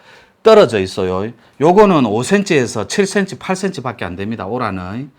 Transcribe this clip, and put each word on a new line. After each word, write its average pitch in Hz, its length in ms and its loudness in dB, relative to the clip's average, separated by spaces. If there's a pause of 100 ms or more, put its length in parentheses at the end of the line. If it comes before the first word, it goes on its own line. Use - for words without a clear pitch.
(420)
떨어져 208 380 6
있어요. 95 520 -4 (280)
요거는 175 440 4
오 107 180 0
센티미터에서 131 640 0
칠 202 180 -2
센티미터, 190 380 -4
팔 185 100 -4
센티미터밖에 131 500 -8
안 87 120 -8
됩니다. 101 300 -8
오라는. 107 720 -8